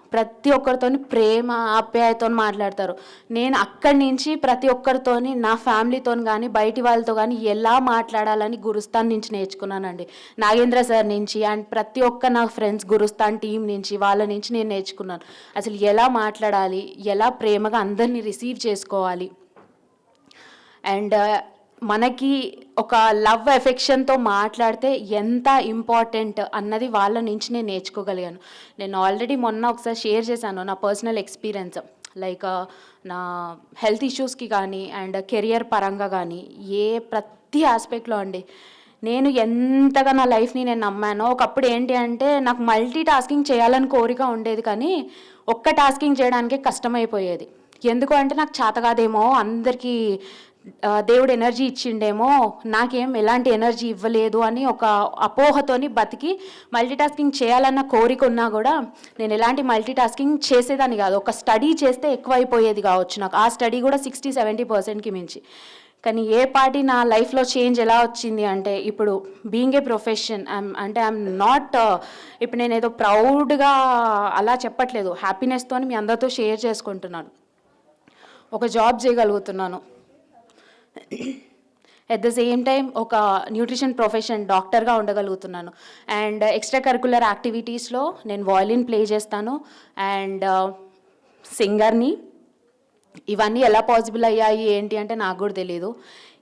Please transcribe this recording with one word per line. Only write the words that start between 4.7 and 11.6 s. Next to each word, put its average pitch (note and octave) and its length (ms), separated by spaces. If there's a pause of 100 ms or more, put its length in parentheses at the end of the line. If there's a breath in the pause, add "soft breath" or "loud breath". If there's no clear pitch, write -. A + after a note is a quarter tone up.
నా A3+ 200
ఫ్యామిలీతోని A#3 720
కానీ, A3 220
బయటి A3 340
వాళ్ళతో A#3 320
కానీ A3 220
ఎలా A3 440
మాట్లాడాలని A3 760
గురుస్థాన్ G#3+ 520
నుంచి A3 220
నేర్చుకున్నానండి, F#3+ 760 (320 loud breath)
నాగేంద్ర A#3+ 420
సార్ A3+ 260
నుంచి. G#3 320
And G#3+ 220